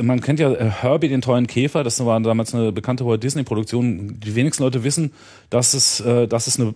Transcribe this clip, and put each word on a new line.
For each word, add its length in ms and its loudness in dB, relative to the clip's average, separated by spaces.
man 200 0
kennt 200 0
ja, 120 4
äh, 180 0
Herbie, 380 0
den 140 0
tollen 240 2
Käfer, 380 0
das 200 -2
war 160 4
damals 340 0
eine 180 0
bekannte 340 -4
Walt 160 0
Disney-Produktion. 960 -2
Die 140 -6
wenigsten 280 0
Leute 220 0
wissen, 280 -2
dass 240 2
es, 260 0
äh, 260 4
dass 200 0
es 140 0
eine, 160 0